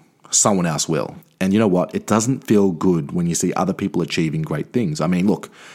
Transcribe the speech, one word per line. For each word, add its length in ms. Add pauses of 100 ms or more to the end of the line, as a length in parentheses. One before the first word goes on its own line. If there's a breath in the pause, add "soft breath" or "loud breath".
(300)
someone 360
else 240
will. 260 (260)
And 120
you 60
know 80
what? 280
It 100
doesn't 400
feel 260
good 400
when 160
you 80
see 180
other 200
people 280
achieving 400
great 320
things. 280
I 60
mean, 200
look, 220 (260 loud breath)